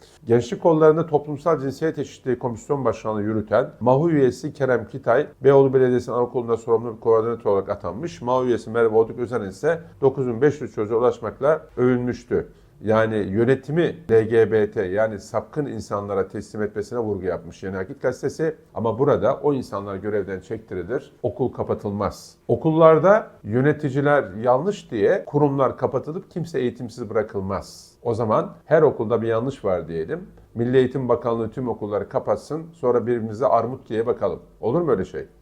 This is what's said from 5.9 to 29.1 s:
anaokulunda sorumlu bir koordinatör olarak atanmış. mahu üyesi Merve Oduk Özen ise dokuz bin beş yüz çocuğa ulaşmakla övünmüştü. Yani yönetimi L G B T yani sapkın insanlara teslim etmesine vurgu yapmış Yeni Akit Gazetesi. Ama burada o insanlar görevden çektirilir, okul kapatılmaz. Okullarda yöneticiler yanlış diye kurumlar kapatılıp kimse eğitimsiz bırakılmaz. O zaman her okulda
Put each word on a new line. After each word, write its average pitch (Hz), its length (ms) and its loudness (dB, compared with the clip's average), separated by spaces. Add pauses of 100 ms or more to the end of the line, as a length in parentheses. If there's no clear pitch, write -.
anaokulunda 120 400 -2
sorumlu 113 400 0
bir 107 40 -20
koordinatör 113 500 2
olarak 98 180 0
atanmış. 104 540 -6
mahu 127 220 0
üyesi 113 260 0
Merve 113 260 2
Oduk 113 220 2
Özen 117 240 -4
ise 147 380 -4 (200)
dokuz 135 260 2
bin 117 160 -4
beş 143 180 2
yüz 117 140 -10
çocuğa 110 240 -2
ulaşmakla 123 640 0 (140)
övünmüştü. 123 720 0 (340)
Yani 110 340 2
yönetimi 117 800 0 (140)
L 113 120 6
G 110 300 2
B 107 180 2
T 110 120 -4
yani 101 380 -2
sapkın 135 460 -6
insanlara 101 600 -4
teslim 107 340 -8
etmesine 104 360 -6
vurgu 101 260 -4
yapmış 82 380 -6
Yeni 95 160 -6
Akit 113 240 -10
Gazetesi. 147 520 -4 (200)
Ama 110 240 -2
burada 127 380 2
o 143 180 0
insanlar 101 420 -8
görevden 98 440 -4
çektirilir, 110 720 -8 (100)
okul - 300 -2
kapatılmaz. 104 840 -6 (140)
Okullarda 160 760 4 (180)
yöneticiler 139 800 2 (180)
yanlış 139 480 0
diye 123 340 2
kurumlar 139 540 0
kapatılıp 143 520 -4
kimse 160 300 -6
eğitimsiz 120 500 -6
bırakılmaz. 101 840 -4 (100)
O 120 120 -2
zaman 117 360 0 (140)
her 156 180 4
okulda 117 400 2